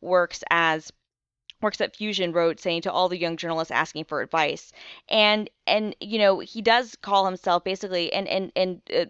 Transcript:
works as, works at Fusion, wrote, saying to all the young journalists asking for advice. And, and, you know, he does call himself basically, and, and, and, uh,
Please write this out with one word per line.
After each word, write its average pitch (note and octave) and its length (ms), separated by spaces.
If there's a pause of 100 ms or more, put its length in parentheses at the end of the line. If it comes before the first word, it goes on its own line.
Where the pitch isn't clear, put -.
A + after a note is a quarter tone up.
works F3 480
as, D#3+ 420 (720)
works G#3+ 200
at - 140
Fusion, F#3+ 360
wrote, E3 280
saying E3+ 240
to - 80
all F3+ 180
the F3+ 80
young E3 180
journalists E3 360
asking D#3 340
for C#3+ 160
advice. D3 500 (380)
And, G#3+ 400 (180)
and, G#3+ 320
you G#3 180
know, G3 220
he - 220
does A3+ 400
call G3 240
himself F#3 400
basically, F#3 480
and, - 160
and, F#3+ 260
and, F#3 260 (140)
uh, E3 140